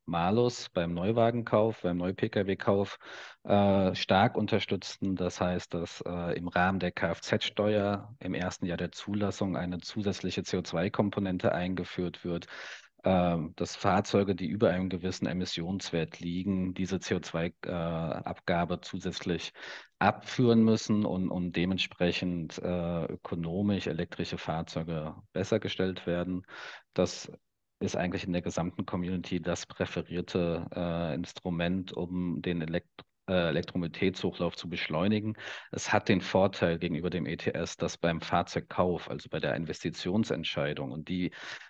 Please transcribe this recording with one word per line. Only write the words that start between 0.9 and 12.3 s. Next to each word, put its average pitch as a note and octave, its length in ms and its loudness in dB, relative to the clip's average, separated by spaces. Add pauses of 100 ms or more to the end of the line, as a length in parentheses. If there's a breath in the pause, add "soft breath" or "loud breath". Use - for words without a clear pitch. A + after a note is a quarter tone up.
Neuwagenkauf, A2+ 880 2
beim F2 140 0
Neu-P-K-W-Kauf, G2 1000 2 (460 loud breath)
äh, G2 500 6
stark G2 420 4
unterstützen. G2 800 0
Das F2+ 240 0
heißt, F2+ 360 0
dass, E2+ 260 -4
äh, F2 340 -4
im F2 120 -4
Rahmen F#2 320 4
der F2 120 0
Kfz-Steuer G2+ 1300 0
im - 140 -4
ersten F2+ 320 -2
Jahr E2+ 120 0
der F2+ 140 -2
Zulassung G2+ 640 -2
eine F2+ 240 -2
zusätzliche G2 640 -2
C F#2+ 160 -2
O F2 60 0
zwei E2+ 260 0
Komponente G2 640 2
eingeführt F2+ 720 -2
wird, E2+ 220 -4 (580 loud breath)